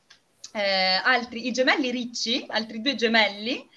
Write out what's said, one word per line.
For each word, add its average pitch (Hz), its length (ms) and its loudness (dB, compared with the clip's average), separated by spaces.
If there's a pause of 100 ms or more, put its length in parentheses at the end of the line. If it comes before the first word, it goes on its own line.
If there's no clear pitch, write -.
(520)
eh, 190 520 2
altri, 233 420 0
i 240 60 -2
gemelli 262 380 2
Ricci, 247 580 -4
altri 220 320 -6
due 269 140 0
gemelli, 220 840 0